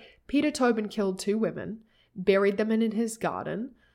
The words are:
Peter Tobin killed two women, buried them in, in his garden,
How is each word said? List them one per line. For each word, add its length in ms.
Peter 240
Tobin 380
killed 300
two 200
women, 420
buried 400
them 120
in, 120
in 100
his 240
garden, 540